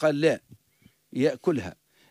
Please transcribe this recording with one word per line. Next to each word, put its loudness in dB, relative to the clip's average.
عليه 2
وسلم -
قال: -2
"لا، 2
يأكلها". -2